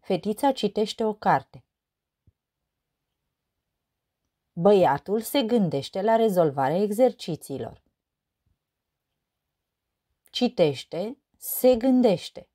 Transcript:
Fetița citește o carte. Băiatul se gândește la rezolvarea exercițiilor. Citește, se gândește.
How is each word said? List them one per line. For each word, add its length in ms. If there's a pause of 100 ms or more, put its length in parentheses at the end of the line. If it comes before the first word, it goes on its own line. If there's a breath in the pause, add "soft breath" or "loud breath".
Fetița 520
citește 520
o 100
carte. 500 (3000)
Băiatul 680
se 220
gândește 600
la 140
rezolvarea 600
exercițiilor. 1040 (2500)
Citește, 880 (180)
se 400
gândește. 800